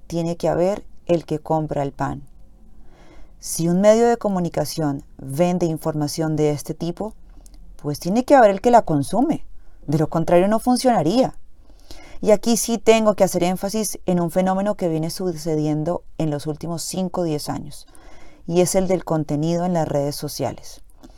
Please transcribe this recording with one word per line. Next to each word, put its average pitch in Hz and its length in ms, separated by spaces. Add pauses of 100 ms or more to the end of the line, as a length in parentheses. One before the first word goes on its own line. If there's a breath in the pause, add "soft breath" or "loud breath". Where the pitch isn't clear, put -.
tiene 170 300
que 170 120
haber 170 360 (220)
el 170 180
que 156 140
compra 156 440
el 139 100
pan. 139 300 (1160 soft breath)
Si - 300
un 175 120
medio 220 280
de 233 80
comunicación 160 880 (140)
vende 175 480
información 156 720
de 151 140
este 147 240
tipo, 170 400 (600)
pues 143 240
tiene 214 240
que 302 100
haber 240 160
el 196 100
que 240 100
la 233 120
consume. 190 640 (400)
De 151 120
lo 151 100
contrario, 175 400
no 220 100
funcionaría. 233 760 (840 loud breath)
Y 196 100
aquí 226 260
sí 226 220
tengo 220 360
que 196 100
hacer 180 200
énfasis 196 600
en 180 140
un 170 100
fenómeno 190 440
que 185 140
viene 160 220
sucediendo 156 920 (160)
en 160 120
los 147 160
últimos 160 360
cinco 180 380
o 180 40
diez 156 240
años, - 380 (600 soft breath)
y 175 160
es 175 120
el 190 140
del 185 160
contenido 160 600
en 180 100
las 160 120
redes 143 300
sociales. - 640 (380 soft breath)